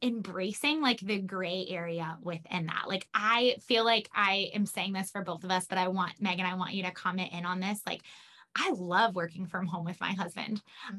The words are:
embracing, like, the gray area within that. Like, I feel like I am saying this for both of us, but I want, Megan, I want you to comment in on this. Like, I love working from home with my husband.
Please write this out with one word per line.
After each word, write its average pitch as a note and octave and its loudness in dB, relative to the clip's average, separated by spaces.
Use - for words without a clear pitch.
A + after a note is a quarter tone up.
embracing, A3+ 0
like, B3+ 2
the G3+ 0
gray F#3 -2
area E3+ -4
within E3+ -4
that. - -2
Like, C#4+ -4
I A#3 4
feel A3+ 6
like A3+ 4
I G3 2
am G#3 2
saying G3 -2
this F#3+ -2
for G3 -6
both E3+ -6
of F#3 -4
us, F#3 2
but F#3+ 0
I F#3 4
want, F#3 0
Megan, F#3 0
I F3+ 0
want F#3 -2
you F#3+ -2
to F3+ -4
comment F#3 -2
in F3 -6
on F#3 -2
this. G3+ -2
Like, - -4
I F4 2
love F3+ 4
working F3 -4
from F#3 -4
home E3+ -4
with F3 -6
my F3 0
husband. F#3+ -4